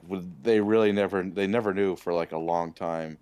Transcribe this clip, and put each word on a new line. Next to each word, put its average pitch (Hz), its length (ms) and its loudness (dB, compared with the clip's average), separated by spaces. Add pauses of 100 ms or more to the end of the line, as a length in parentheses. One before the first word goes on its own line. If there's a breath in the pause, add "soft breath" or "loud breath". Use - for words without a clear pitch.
would 90 360 -8
they 113 160 4
really 107 320 4
never, 98 320 0
they 95 240 -2
never 104 260 0
knew 95 220 0
for, 87 180 -4
like, 85 180 -2
a 80 60 -6
long 85 360 -2
time 82 480 -6